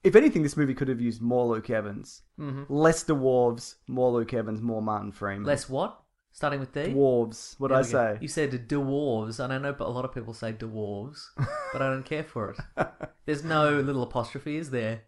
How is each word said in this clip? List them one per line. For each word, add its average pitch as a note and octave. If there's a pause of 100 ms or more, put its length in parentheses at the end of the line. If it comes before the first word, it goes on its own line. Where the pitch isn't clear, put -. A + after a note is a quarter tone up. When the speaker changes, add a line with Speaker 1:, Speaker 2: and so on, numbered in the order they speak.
Speaker 1:
if F#3+
anything, A#3
this C#3+
movie C#3
could C3
have B2
used A2+
more A#2+
Luke A2+
Evans. G#2 (180)
Speaker 2:
Mm-hmm. C#3
Speaker 1:
Less D#3+
dwarves, B2+ (120)
more B2+
Luke A#2+
Evans, A2
more A2+
Martin G#2
Freeman. G2+
Speaker 2:
Less C#3
what? D3+ (320)
Starting C#3
with C3
D? D3
Speaker 1:
Dwarves. B2
What C3+
Speaker 2:
There C3+
Speaker 1:
I C3
Speaker 2:
we B2
go. A#2
Speaker 1:
say? A2+
Speaker 2:
You D3+
said B2+
dwarves, C3+
and B2+
I C3
know, C#3+
but C3
a A#2+
lot B2
of B2
people A2+
say A2
dwarves, A2 (120)
Speaker 1:
<laughs> C5+
Speaker 2:
but C3+
I C3+
don't C3
care D#3
for A#2 (260)
it. C#3+ (380)
There's D3+
no D#3 (120)
little C3+
apostrophe, B2+
is D#3
there? A2+